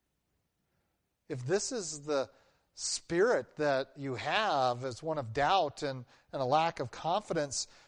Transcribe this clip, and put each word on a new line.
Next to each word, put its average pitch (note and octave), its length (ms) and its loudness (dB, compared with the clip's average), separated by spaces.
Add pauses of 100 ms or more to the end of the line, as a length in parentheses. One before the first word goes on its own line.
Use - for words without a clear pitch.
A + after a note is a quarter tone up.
(1300)
If B2+ 180 -8
this G3+ 260 0
is D#3 300 -8
the C#3+ 280 0 (440)
spirit F3 840 0
that C#3 400 0
you C#3 180 -4
have C3+ 680 2
as B2+ 180 -6
one D#3 140 -4
of A#2 160 -6
doubt D3+ 500 2
and, C3 220 -6 (280)
and C#3 100 -4
a B2+ 40 0
lack D#3 340 2
of C3 100 -4
confidence, D#3+ 760 -2 (200)